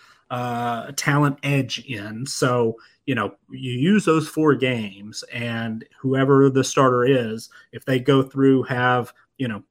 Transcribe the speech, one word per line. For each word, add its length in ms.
uh, 640
talent 460
edge 440
in. 400
So, 500
you 80
know, 200
you 220
use 320
those 240
four 260
games, 800
and 520
whoever 500
the 140
starter 400
is, 460
if 120
they 140
go 240
through, 420
have, 480
you 100
know, 220